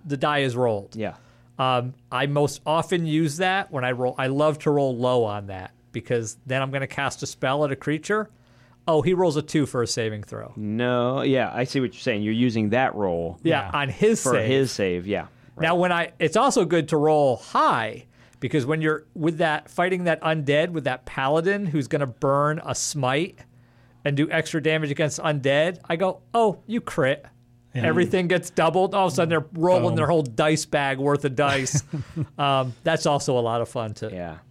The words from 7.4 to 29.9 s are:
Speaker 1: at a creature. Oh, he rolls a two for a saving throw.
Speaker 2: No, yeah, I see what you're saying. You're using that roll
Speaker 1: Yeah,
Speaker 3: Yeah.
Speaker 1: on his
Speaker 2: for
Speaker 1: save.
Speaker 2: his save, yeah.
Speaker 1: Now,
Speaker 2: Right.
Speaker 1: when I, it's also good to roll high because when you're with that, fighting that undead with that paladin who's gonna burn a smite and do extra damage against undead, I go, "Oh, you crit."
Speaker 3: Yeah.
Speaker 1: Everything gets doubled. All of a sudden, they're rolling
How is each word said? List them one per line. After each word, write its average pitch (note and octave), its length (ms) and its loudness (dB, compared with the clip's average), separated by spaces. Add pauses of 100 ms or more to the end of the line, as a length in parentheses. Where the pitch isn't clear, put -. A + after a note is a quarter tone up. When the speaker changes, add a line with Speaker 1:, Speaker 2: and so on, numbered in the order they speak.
Speaker 1:
at C#3 60 0
a C3 40 -4
creature. F3+ 540 -2 (580)
Oh, D#3 140 4
he F#3 120 2
rolls F3 240 2
a D3+ 40 0
two D3+ 240 0
for B2 160 -2
a A#2 60 0
saving G#2+ 360 -4
throw. A2+ 320 -12
Speaker 2:
No, A#2+ 640 0
yeah, B2+ 320 2
I A#2+ 100 -2
see C3+ 160 -2
what B2 140 -2
you're - 80 -20
saying. G#2+ 220 -2
You're A2 100 0
using A2+ 380 2
that B2+ 240 2
roll E2+ 480 -4
Speaker 1:
Yeah, C#3+ 280 0
Speaker 3:
Yeah. D3 80 -2
Speaker 1:
on C#3 100 -2
his G#3+ 320 2
Speaker 2:
for B2+ 120 2
Speaker 1:
save. A2+ 160 2
Speaker 2:
his C3+ 220 2
save, F2+ 360 -2
yeah. F2+ 200 -4 (300)
Speaker 1:
Now, D#3+ 160 0
Speaker 2:
Right. F3+ 60 2
Speaker 1:
when F3+ 120 2
I, E3+ 280 -2
it's D#3+ 160 2
also A#3+ 300 4
good E3 240 2
to D#3+ 80 2
roll D3 400 4
high C#3+ 680 0 (340)
because C3 240 0
when D#3 160 -2
you're D#3 320 0
with E3 240 -2
that, D#3 320 0
fighting F3+ 360 0
that D#3+ 160 2
undead D#3+ 500 2
with D#3+ 140 -4
that C3 200 -4
paladin E3 640 0
who's C#3+ 200 -2
gonna C#3+ 200 -2
burn C#3+ 580 0
a C3 100 -4
smite C#3+ 640 -2 (680)
and C#3+ 140 0
do D3+ 140 2
extra D#3+ 300 -2
damage D#3 300 0
against D3 300 -2
undead, D3+ 560 0 (100)
I E3+ 80 -2
go, F#3 260 -2 (120)
"Oh, A3+ 320 2
you A#3 160 -4
crit." D3 440 0 (500)
Speaker 3:
Yeah. B2 100 -2
Speaker 1:
Everything F3 420 2
gets F3 220 0
doubled. F#3 440 2
All G3 140 2
of D3+ 60 -2
a - 20 -6
sudden, E3 140 2
they're D#3+ 240 0
rolling F3 380 4